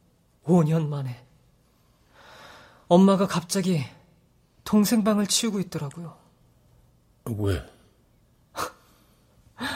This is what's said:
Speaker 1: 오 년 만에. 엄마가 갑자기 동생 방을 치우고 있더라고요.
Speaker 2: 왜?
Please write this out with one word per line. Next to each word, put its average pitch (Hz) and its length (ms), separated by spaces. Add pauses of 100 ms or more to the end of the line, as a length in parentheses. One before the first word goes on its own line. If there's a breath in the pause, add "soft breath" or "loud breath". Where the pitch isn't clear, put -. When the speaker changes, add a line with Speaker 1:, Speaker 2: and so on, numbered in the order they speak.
(440)
Speaker 1:
오 170 200
년 156 260
만에. 135 340 (1600 soft breath)
엄마가 190 400
갑자기 170 580 (760)
동생 214 400
방을 208 240
치우고 208 340
있더라고요. 160 560 (1080)
Speaker 2:
왜? 101 380 (2250 loud breath)